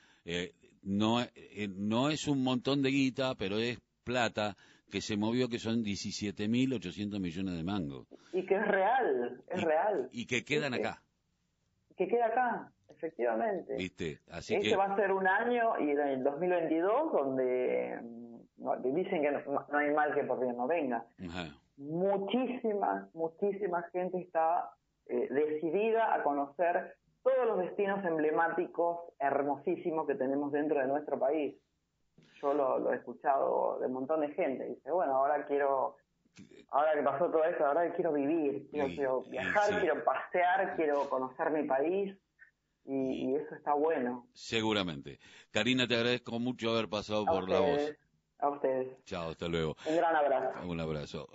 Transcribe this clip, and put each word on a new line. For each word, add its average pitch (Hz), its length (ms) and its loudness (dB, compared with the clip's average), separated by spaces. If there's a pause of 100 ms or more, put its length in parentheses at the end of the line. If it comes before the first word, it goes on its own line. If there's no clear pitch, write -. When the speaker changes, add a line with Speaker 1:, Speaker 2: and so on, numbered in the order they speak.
(260)
Speaker 1:
eh, 87 280 -4 (300)
no, 107 380 2
eh, - 540 -8
no 110 360 0
es 151 160 -4
un 139 160 2
montón 127 400 2
de 135 80 2
guita, 131 420 2
pero 101 240 -2
es 117 220 0 (240)
plata 110 520 0 (360)
que 98 100 0
se 107 160 -2
movió, 117 320 2
que 117 80 -4
son 113 240 0
diecisiete 101 680 -4
mil 127 260 2
ochocientos 98 460 -4
millones 90 360 -4
de 82 80 -4
mangos. 80 440 -4 (240)
Speaker 2:
Y 185 140 -2
que 196 100 2
es 208 120 2
real, 202 840 2
es 180 100 -4
Speaker 1:
Y, 208 60 -2
Speaker 2:
real. 160 460 2
Speaker 1:
y 117 160 -8
que 120 180 0
quedan 147 280 0
Speaker 2:
Sí, 117 40 -2
sí. 110 80 -2
Speaker 1:
acá. - 180 -6 (960)
Speaker 2:
Que 185 100 0
queda 233 200 2
acá, 226 460 -2 (160)
efectivamente. 214 880 -2
Speaker 1:
¿Viste? 87 420 -6 (100)
Así - 260 -4
Speaker 2:
Este 202 140 2
Speaker 1:
que 208 60 6
Speaker 2:
va 196 180 2
a - 20 -2
ser 196 160 2
un 190 160 2
año, 226 520 2
y 147 120 0
en 143 80 2
el 135 240 0
dos 143 160 0
mil 180 100 0
veintidós, 180 640 2
donde, 127 880 0
mm, 117 320 -14 (220)
no, 123 200 -4
dicen 156 440 0
que 147 100 2
no, 135 140 -2
no, 139 260 -4
no 147 60 0
hay 147 160 2
mal 151 200 2
que 143 100 2
por 127 180 -2
bien 123 160 -2
no 123 100 -2
venga. 139 380 -2 (200)
Speaker 1:
Ajá. 85 320 -8 (200)
Speaker 2:
Muchísima, 196 1400 -2
muchísima 175 720 -2 (100)
gente 185 260 -2
está, 165 500 0 (380)
eh, 123 240 0
decidida 165 800 2
a - 100 0
conocer 165 720 0 (260)
todos 254 240 4
los 208 120 2
destinos 196 460 0
emblemáticos, 165 920 2 (200)
hermosísimos 147 840 0
que 143 100 0
tenemos 139 360 0
dentro 151 280 0
de 131 80 0
nuestro 143 300 -2
país. 143 380 0 (840)
Yo 143 120 2
lo, 131 260 2
lo 123 120 0
he 123 60 0
escuchado 127 800 0
de 123 80 -2
un 127 60 -2
montón 135 260 -2
de 147 140 0
gente. 131 340 -2
Dice, 123 240 -10
"Bueno, 160 220 2
ahora 143 340 2
quiero, 139 480 2 (720)
ahora 156 240 4
que 147 100 2
pasó 139 280 2
todo 156 140 4
esto, 165 200 2
ahora 160 300 2
quiero 170 160 0
vivir, 143 600 0
quiero, 139 180 0
Speaker 1:
Y, 135 60 -6
Speaker 2:
quiero 131 300 0
Speaker 1:
y - 60 -18
Speaker 2:
viajar, 202 380 2
Speaker 1:
sí. 208 100 0
Speaker 2:
quiero 151 240 0
pasear, 180 720 0
quiero 143 340 0
conocer 131 420 -2
mi 151 120 0
país". 180 520 0 (720)
Y, 135 80 -4
Speaker 1:
Y 131 380 0
Speaker 2:
y 135 40 2
eso 151 200 -6
está 147 180 -2
bueno. 143 600 0
Speaker 1:
Seguramente. 95 840 -2 (300)
Karina, 123 380 2
te 120 80 2
agradezco 117 440 0
mucho 117 320 -2
haber 113 160 0
pasado 104 400 -2
Speaker 2:
A - 40 2
Speaker 1:
por 92 180 0
La 160 100 4
Voz. 147 120 4
Speaker 2:
ustedes, 147 260 -2 (400)
a 143 120 0
ustedes. 131 560 -2
Speaker 1:
Chao, 85 260 -6
hasta 85 160 -6
luego. 80 280 0 (140)
Speaker 2:
Un 156 60 2
gran 170 200 2
abrazo. 131 520 0
Speaker 1:
Un 85 120 -4
abrazo. 78 560 -6